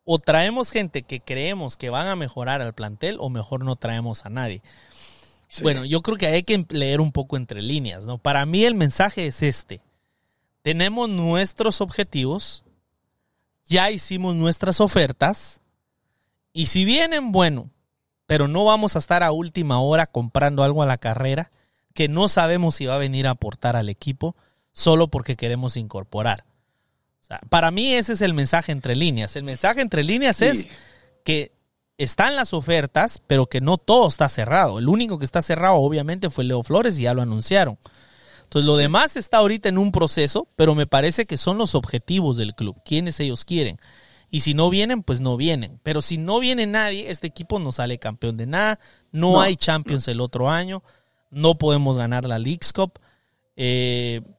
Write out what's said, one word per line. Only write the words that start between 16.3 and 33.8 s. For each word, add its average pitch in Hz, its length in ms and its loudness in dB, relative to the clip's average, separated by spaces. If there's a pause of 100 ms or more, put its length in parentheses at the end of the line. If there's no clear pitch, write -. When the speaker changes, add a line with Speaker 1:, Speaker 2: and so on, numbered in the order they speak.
Speaker 1:
y 160 140 -2
si 185 180 2
vienen, 294 460 2
bueno, 165 380 2 (580)
pero 147 200 2
no 175 180 0
vamos 214 300 4
a 170 40 0
estar 175 240 2
a 165 80 2
última 160 500 -2
hora 156 240 4
comprando 139 580 0
algo 147 200 2
a - 40 2
la 127 100 0
carrera 131 520 -4 (440)
que 156 140 0
no 175 200 2
sabemos 170 480 2
si 139 100 -6
va 131 100 -2
a 143 40 0
venir 135 260 -2
a 131 60 2
aportar 120 440 -4
al 107 140 -2
equipo 139 460 -6 (360)
solo 165 360 4
porque 131 280 -6
queremos 123 420 -4
incorporar. 104 680 -4 (760)
O - 40 -20
sea, - 140 -14 (100)
para 165 220 4
mí 240 220 0
ese 240 200 0
es 196 80 -4
el 190 120 2
mensaje 156 380 0
entre 127 240 -4
líneas. 131 400 0
El 139 80 -8
mensaje 185 380 -2
entre 175 220 -2
líneas 233 380 0
es 233 220 2
Speaker 2:
Sí. - 60 -14 (540)
Speaker 1:
que 151 280 -2 (460)
están 202 380 0
las 247 180 -2
ofertas, 160 720 0
pero 135 200 4
que 131 140 -4
no 165 160 2
todo 226 300 6